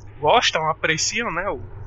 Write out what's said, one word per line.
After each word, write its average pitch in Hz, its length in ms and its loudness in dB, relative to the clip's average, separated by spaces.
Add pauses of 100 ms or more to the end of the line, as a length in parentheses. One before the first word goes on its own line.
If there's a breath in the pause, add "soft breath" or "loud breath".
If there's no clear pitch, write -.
(200)
gostam, 160 500 4
apreciam, 170 600 -2
né, 175 180 -2
o 147 100 -4 (260)